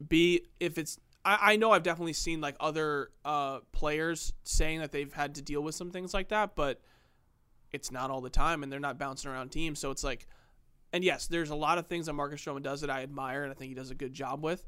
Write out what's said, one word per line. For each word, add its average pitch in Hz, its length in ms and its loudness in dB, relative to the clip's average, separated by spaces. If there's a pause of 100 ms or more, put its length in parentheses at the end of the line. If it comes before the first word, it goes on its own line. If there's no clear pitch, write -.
B, 170 360 6 (160)
if 170 200 -2
it's, 156 200 -6 (260)
I, 208 280 6
I 214 40 6
know 220 160 4
I've 180 100 8
definitely 170 300 0
seen, 165 280 -2
like, 143 200 -4
other, 151 500 0 (140)
uh, 139 360 -2 (120)
players 156 600 0 (120)
saying 160 360 4
that 147 120 -4
they've 143 200 -4
had 147 240 -4
to 139 60 -10
deal 143 200 -2
with 156 120 -4
some 180 160 -8
things 180 220 -8
like 190 160 0
that, 214 280 0
but 139 240 0 (920)
it's - 180 -8
not 131 200 -4
all 135 100 -4
the 127 100 -8
time, 151 320 6
and 139 100 -8
they're 139 80 -6
not 139 180 -4
bouncing 139 320 -6
around 131 200 -6
teams. 151 280 -2
So 139 120 -4
it's 135 140 -4
like, 127 220 -4 (680)
and 175 120 0
yes, 160 240 2
there's 165 220 0
a 151 40 -2
lot 156 240 4
of 165 80 -4
things 170 200 -4
that 156 80 -4
Marcus 147 300 -4
Stroman 139 180 -6
does 139 180 -4
that 143 100 -2
I 135 120 -2
admire, 139 420 -4
and 135 80 -6
I - 20 -12
think 131 160 -12
he 131 40 -10
does 131 160 -10
a 131 40 -8
good 131 180 -6
job 135 320 -6
with. 170 240 -2